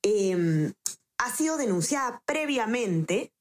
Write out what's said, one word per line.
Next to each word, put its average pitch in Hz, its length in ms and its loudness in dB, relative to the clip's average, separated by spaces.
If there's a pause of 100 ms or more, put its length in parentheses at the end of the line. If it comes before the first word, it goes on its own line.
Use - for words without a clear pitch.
em, 175 720 2 (420)
ha 240 140 -2
sido 311 260 0
denunciada 240 680 0
previamente 233 1160 0